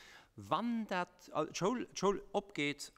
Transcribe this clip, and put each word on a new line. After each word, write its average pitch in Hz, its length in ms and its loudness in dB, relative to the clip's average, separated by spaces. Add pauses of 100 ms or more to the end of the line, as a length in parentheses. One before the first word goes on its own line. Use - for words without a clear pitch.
(360)
Wann 208 500 0
dat, 180 220 0 (260)
äh, - 120 2
die - 100 -12
Schule, 226 300 2
die - 120 -10
Schule 196 240 4 (100)
abgeht, 147 640 -2